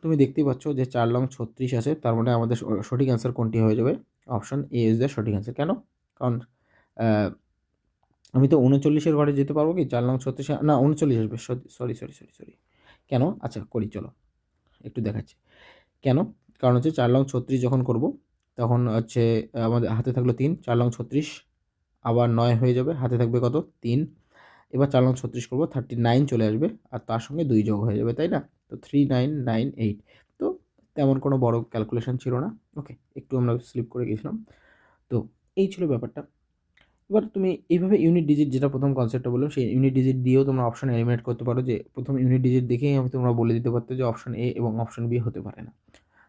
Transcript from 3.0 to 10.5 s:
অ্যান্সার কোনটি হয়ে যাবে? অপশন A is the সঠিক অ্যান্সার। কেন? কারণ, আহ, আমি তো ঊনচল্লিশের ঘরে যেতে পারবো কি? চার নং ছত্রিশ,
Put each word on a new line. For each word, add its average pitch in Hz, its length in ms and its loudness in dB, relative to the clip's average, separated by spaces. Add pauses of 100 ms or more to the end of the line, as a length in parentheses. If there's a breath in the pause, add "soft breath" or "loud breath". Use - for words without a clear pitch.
অ্যান্সার 123 260 0
কোনটি 113 280 -2
হয়ে 110 160 4
যাবে? 120 200 0 (300)
অপশন 131 360 -6
A 139 120 -10
is 113 240 2
the 131 100 0
সঠিক 127 200 -4
অ্যান্সার। 104 260 -4
কেন? 160 200 -2 (420)
কারণ, 120 240 -2 (560)
আহ, 107 360 2 (1000)
আমি 135 160 4
তো 156 100 6
ঊনচল্লিশের 151 580 4
ঘরে 147 160 2
যেতে 139 200 0
পারবো 151 220 2
কি? 175 100 0
চার 120 200 0
নং 127 140 0
ছত্রিশ, 135 320 -6